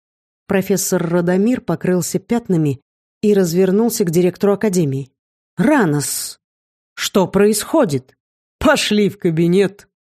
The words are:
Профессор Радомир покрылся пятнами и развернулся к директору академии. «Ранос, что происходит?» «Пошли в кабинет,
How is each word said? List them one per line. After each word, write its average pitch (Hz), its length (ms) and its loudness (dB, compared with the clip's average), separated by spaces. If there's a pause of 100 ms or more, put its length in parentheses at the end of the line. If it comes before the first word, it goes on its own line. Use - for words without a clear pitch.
(480)
Профессор 185 580 -2
Радомир 180 560 0
покрылся 175 580 -4
пятнами 170 600 -2 (400)
и 208 120 4
развернулся 190 720 2
к 170 80 -2
директору 180 420 0
академии. 170 600 -2 (420)
«Ранос, 185 840 0 (560)
что - 320 -2
происходит?» 202 920 0 (400)
«Пошли 214 520 2
в 196 100 -16
кабинет, 175 680 0 (320)